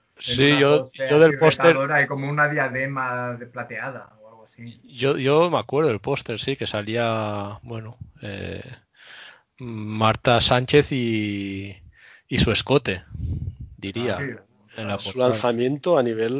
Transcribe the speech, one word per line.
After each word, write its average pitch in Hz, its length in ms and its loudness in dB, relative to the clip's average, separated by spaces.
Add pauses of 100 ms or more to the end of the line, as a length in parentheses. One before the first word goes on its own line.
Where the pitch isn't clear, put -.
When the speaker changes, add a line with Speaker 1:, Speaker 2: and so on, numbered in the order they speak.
(160)
Speaker 1:
en - 60 -20
Speaker 2:
Sí, 131 300 4
Speaker 1:
una 143 80 4
Speaker 2:
yo, 143 200 6
Speaker 1:
pose - 300 -6
Speaker 2:
yo 147 80 6
del 160 140 8
Speaker 1:
así 135 80 -4
Speaker 2:
póster 160 260 4
Speaker 1:
retadora 143 360 4
y 139 40 0
como 139 240 -6
una 147 180 2
diadema 131 840 -4
de 117 120 -14
plateada 117 760 -12
o 110 60 -20
algo 113 160 -20
así. 117 400 -20
Speaker 2:
Yo, 135 340 -2
yo 151 320 4
me 139 80 2
acuerdo 143 320 0
del 104 100 -2
póster, 127 380 -6
sí, 135 180 -4
que 110 120 -6
salía, 107 960 -4
bueno, 113 360 -14 (240)
eh, 95 400 -10 (960)
Marta 110 840 0
Sánchez 131 520 4
y, 101 840 -4 (520)
y 131 100 -2
su - 140 4
escote, 101 500 0 (760)
diría, 101 400 -6
Speaker 1:
Ah, - 40 -6
sí. - 600 -14
Speaker 2:
en 107 80 -8
la 101 100 -4
Speaker 3:
Su - 140 -10
Speaker 2:
portada. 123 180 2
Speaker 3:
lanzamiento 123 680 0
a 127 40 4
nivel 113 380 -2